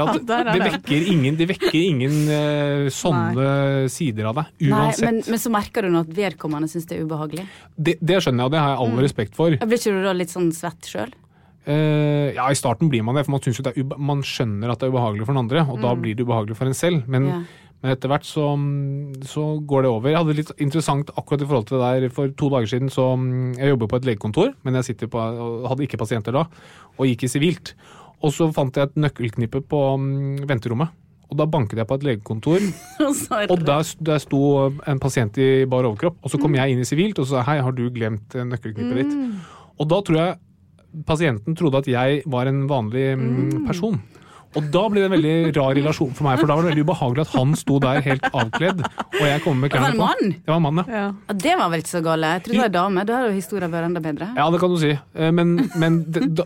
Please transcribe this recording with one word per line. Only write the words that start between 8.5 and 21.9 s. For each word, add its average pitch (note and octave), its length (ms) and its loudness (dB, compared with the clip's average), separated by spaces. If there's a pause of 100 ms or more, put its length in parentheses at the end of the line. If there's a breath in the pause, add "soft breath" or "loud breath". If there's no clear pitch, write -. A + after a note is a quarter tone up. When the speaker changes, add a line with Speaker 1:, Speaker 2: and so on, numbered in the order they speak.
Speaker 1:
det D#3+ 80 2
har C#3 80 2
jeg B2+ 140 -2
all A2+ 100 0
Speaker 3:
Mm. B2+ 80 2
Speaker 1:
respekt A2 320 -2
for. E3 160 4
Speaker 3:
Blir A3+ 300 0
ikke G3+ 180 0
du - 80 0
da F#3 80 0
litt F3+ 160 -4
sånn F3+ 240 0
svett E3+ 320 -10
selv? - 320 -10 (480 soft breath)
Speaker 1:
Eh, D3 720 2
ja, B2+ 80 0
i C#3 80 2
starten C3+ 320 0
blir A#2+ 160 2
man B2 160 0
det, C#3 80 0
for C#3 80 0
man C3 80 -2
synes B2 160 0
jo C#3 80 -4
det B2 80 -2
er C#3 80 -2
ube-, C3+ 160 -6
man C#3+ 240 0
skjønner A2+ 480 -2
at A#2 80 -4
det C3+ 80 0
er C3 80 0
ubehagelig A2 320 0
for C#3 80 0
den C3 80 2
andre, C#3 240 2
og B2+ 160 -4
da B2 80 2
Speaker 3:
Mm. B2 160 0
Speaker 1:
blir G#2+ 80 -2
det B2 100 -2
ubehagelig A2+ 300 -2
for C3 160 -4
en - 20 -2
selv. E3 320 0
Men, C3 220 2
Speaker 3:
Ja. E3+ 140 -2 (400 loud breath)
Speaker 1:
men C3 100 0
etter C3 160 -2
hvert C#3+ 160 0
så, D3+ 220 -2 (800)
så D3+ 160 -6 (220)
går C#3 180 2
det C3 80 4
over. A2+ 180 0
Jeg D#3+ 80 2
hadde D#3+ 200 2
litt D3+ 200 -6
interessant C#3+ 600 -2
akkurat C#3+ 240 -4
i C#3+ 40 -2
forhold C3+ 220 0
til C3+ 120 -2
det B2+ 220 2